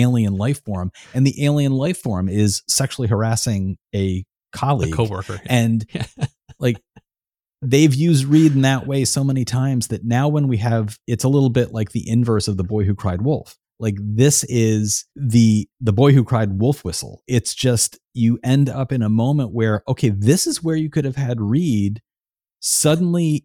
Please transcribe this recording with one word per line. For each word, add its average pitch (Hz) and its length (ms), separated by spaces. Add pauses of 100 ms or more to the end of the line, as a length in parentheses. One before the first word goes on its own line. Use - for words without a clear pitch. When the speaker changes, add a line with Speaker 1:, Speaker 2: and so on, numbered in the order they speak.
Speaker 1:
alien 117 360
life 120 280
form, 90 260 (240)
and 131 120
the 139 180
alien 143 280
life 139 260
form 95 300
is 104 400
sexually 131 400
harassing 104 680 (160)
a 95 300 (280)
colleague. 131 400
Speaker 2:
A 80 40
coworker. 104 500
Speaker 1:
And 113 420
Speaker 2:
<laughs> - 40
Yeah. - 140 (520)
Speaker 1:
like, 123 240 (800)
they've 139 320
used 147 300
Reed 151 280
in 135 100
that 135 240
way 139 180
so - 200
many 131 200
times 127 440
that 98 160
now 123 240
when 147 200
we 123 100
have, 113 480
it's 120 180
a 127 40
little 135 220
bit 120 220
like 110 200
the - 160
inverse 113 400
of 101 80
The 95 80
Boy 104 200
Who 101 100
Cried 92 280
Wolf. 135 360 (200)
Like, 107 220
this 110 440
is 110 600 (100)
the, 113 540 (140)
the 113 100
Boy 135 220
Who 131 100
Cried 104 340
Wolf 127 240
whistle. - 440
It's - 280
just, - 440 (160)
you 117 280
end 135 280
up 127 200
in 127 120
a 107 80
moment 120 420
where, 110 340
okay, 131 220
this 107 380
is 320 160
where 160 140
you 156 120
could 147 160
have 131 120
had 123 260
Reed 110 580 (600)
suddenly 165 840